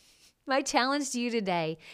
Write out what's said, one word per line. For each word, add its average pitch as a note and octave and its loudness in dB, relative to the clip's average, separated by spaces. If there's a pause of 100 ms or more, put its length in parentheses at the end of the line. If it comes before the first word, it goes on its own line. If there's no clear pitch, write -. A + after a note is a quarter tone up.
<laughs> - -20
My C4+ 2
challenge C4+ 0
to A#3+ -2
you A#3+ 0
today F3 0 (160)